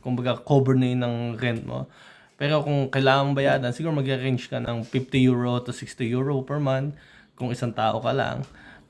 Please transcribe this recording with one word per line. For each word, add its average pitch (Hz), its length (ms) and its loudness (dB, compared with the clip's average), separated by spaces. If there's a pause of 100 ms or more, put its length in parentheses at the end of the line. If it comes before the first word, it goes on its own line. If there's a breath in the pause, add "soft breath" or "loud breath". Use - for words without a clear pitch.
Kumbaga, 123 400 -2
cover 135 320 4
na 127 160 4
yun 123 160 0
ng 120 100 -2 (220)
rent 117 240 -2
mo. 127 240 -8 (480 loud breath)
Pero 147 320 0
kung 143 240 0
kailangan 139 400 4
bayadan, 139 400 2
siguro 156 240 -4
magre-range 131 560 -2
ka 127 80 -4
ng 120 240 -4
fifty 131 400 0
euro 123 400 4
to 123 80 -10
sixty 117 400 -6
euro 135 320 0
per 139 160 -4
month 143 400 -2 (400 loud breath)
kung 120 160 -2
isang 120 160 -2
tao 113 320 0
ka 117 80 0
lang. 131 320 -2 (480 loud breath)